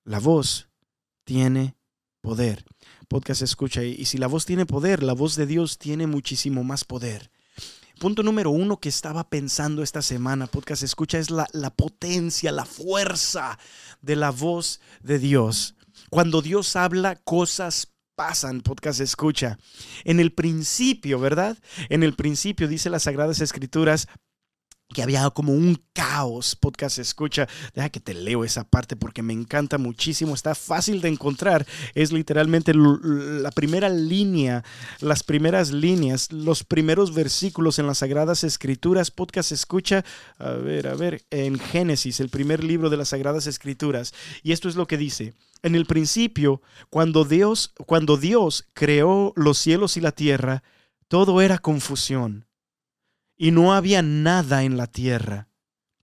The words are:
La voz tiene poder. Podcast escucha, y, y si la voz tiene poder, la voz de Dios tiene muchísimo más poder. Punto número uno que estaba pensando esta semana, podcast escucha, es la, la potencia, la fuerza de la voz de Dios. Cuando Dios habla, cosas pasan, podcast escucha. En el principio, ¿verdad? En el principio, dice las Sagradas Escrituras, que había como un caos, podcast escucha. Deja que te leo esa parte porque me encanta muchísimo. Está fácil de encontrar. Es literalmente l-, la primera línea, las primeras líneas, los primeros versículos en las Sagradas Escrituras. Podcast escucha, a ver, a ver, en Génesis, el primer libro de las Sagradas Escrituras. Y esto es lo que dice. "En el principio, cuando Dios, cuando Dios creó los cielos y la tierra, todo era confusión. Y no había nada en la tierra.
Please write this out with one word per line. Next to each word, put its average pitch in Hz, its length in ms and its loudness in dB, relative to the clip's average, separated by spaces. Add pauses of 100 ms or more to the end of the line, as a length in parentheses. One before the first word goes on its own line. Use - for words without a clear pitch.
La 107 160 -4
voz 143 520 0 (520)
tiene 131 540 0 (440)
poder. 113 440 -2 (420)
Podcast - 360 -4
escucha, 127 420 -4
y, 120 80 -6
y 135 140 -8
si 135 120 -4
la 127 80 0
voz 156 180 -2
tiene 180 220 0
poder, 147 380 0
la 127 80 2
voz 147 240 0
de 151 100 0
Dios 160 320 -2
tiene 151 300 -4
muchísimo 135 560 -2
más 135 180 -6
poder. 117 480 -10 (720)
Punto 208 240 0
número 214 260 2
uno 185 300 0
que 151 80 -8
estaba 156 400 -6
pensando 147 560 -4
esta 147 180 -6
semana, 127 460 -4
podcast 139 340 -6
escucha, 156 380 -4
es 156 100 -4
la, 160 220 0
la 139 180 -6
potencia, 170 800 -2
la 147 140 -4
fuerza 175 920 -4 (440)
de 147 160 -2
la 147 140 0
voz 160 500 -4 (200)
de 139 200 -2
Dios. 123 560 2 (340)
Cuando 160 320 4
Dios 180 320 -2
habla, 185 400 0
cosas - 760 -2 (220)
pasan, 135 480 -6
podcast 135 380 -4
escucha. 135 600 -2 (420)
En 170 160 2
el 165 140 4
principio, 160 880 -2
¿verdad? 170 360 0 (320)
En 160 140 2
el 156 120 4
principio, 151 520 -2
dice 160 240 -4
las 165 140 -2
Sagradas 151 360 -2
Escrituras, 156 680 0 (880)
que 123 60 -2
había 135 260 2
como 147 220 0
un 165 280 2 (120)
caos, 135 640 -4
podcast - 420 -2
escucha. 143 480 -4 (260)
Deja 139 160 -4
que 110 120 -14
te 95 140 -10
leo 110 300 -2
esa 110 200 -4
parte 127 320 -2
porque 113 260 -8
me 113 100 -4
encanta 143 460 -2
muchísimo. 143 560 -4
Está 156 220 -4
fácil 185 440 -4
de 165 80 0
encontrar. 147 560 0 (300)
Es 151 160 2
literalmente 160 600 2
l-, 147 680 4
la 139 120 -4
primera 170 360 0
línea, 165 760 2 (340)
las 147 240 0
primeras 160 480 2
líneas, 147 640 0
los 156 320 -2
primeros 160 500 2
versículos 160 640 0
en 147 80 0
las 139 120 -2
Sagradas 147 440 0
Escrituras. 170 720 0
Podcast 180 400 -4
escucha, 185 520 0 (320)
a 131 140 -8
ver, 135 380 -4
a 135 80 -6
ver, 165 340 -4
en 135 300 -2
Génesis, 156 580 -2
el 131 100 -2
primer 151 360 -2
libro 160 260 2
de 151 60 0
las 143 140 -4
Sagradas 143 360 -2
Escrituras. 139 640 -4 (300)
Y 156 80 0
esto 165 180 0
es 165 60 -4
lo 175 140 -2
que 160 80 -2
dice. 127 360 -4 (300)
"En 170 140 2
el 165 100 2
principio, 156 760 2 (300)
cuando 160 340 4
Dios, 196 480 2 (140)
cuando 156 300 4
Dios 175 560 2
creó 165 640 4
los 147 220 4
cielos 175 380 2
y 170 40 -4
la 160 100 2
tierra, 135 540 0 (420)
todo 185 340 6
era 190 180 6
confusión. 131 880 -2 (920)
Y 160 120 6
no 175 200 8
había 190 300 4
nada 151 600 2
en 131 120 0
la 120 120 -4
tierra. 107 580 -2 (560)